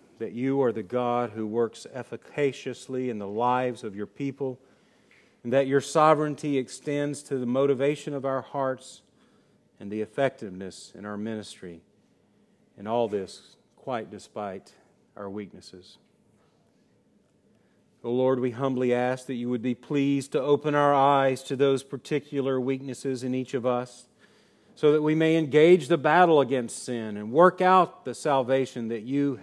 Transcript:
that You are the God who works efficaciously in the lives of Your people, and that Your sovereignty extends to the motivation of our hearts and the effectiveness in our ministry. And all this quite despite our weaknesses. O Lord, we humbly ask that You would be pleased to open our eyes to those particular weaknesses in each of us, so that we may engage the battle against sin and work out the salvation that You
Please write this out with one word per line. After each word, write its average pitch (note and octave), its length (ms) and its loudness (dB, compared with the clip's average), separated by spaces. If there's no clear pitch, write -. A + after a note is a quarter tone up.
that G#2+ 140 -8
You C3+ 300 -2
are A#2+ 100 2
the G#2+ 100 -8
God A#2+ 500 -2
who A2 140 -6
works A2+ 460 -4
efficaciously B2+ 1160 -6
in G#2+ 80 -6
the G2+ 100 -8
lives A#2+ 560 -2
of G2+ 100 -12
Your G2+ 120 -8
people, C3+ 520 -8
and A#2+ 100 -6
that C3+ 140 4
Your C3+ 160 2
sovereignty D3+ 760 2
extends C#3+ 680 -6
to C#3+ 120 -6
the B2+ 80 -4
motivation C#3 720 0
of C3 100 -6
our C3+ 160 -2
hearts C3 640 -6
and G2+ 120 -12
the G#2+ 100 -4
effectiveness G#2 960 -6
in F#2 100 -14
our G#2 140 -8
ministry. G2+ 640 -10
And G2+ 100 -12
all A#2 200 0
this - 480 -8
quite A2+ 340 -8
despite G2+ 640 -12
our G2+ 100 -12
weaknesses. F#2+ 680 -16
O A#2+ 60 -4
Lord, B2+ 300 2
we B2+ 100 0
humbly B2+ 420 -2
ask B2+ 340 -2
that C3+ 80 -8
You A#2+ 160 -6
would A#2+ 120 -4
be B2 140 -2
pleased C#3 560 -2
to C#3+ 80 0
open D3 340 0
our D3 180 4
eyes C#3 520 4
to C#3 100 -6
those C3+ 300 2
particular C#3 760 -4
weaknesses C3 640 -6
in B2+ 100 -4
each C3 220 -4
of A#2+ 100 -4
us, B2 440 -4
so D3+ 160 4
that D3+ 120 4
we D3+ 120 2
may D#3+ 220 4
engage D#3 500 6
the E3 100 4
battle D#3 440 6
against B2 420 -2
sin A2 340 -6
and G#2 140 -8
work F3+ 300 6
out F#3 440 2
the B2 80 -6
salvation C3 760 -2
that A2+ 140 -6
You C#3 400 -2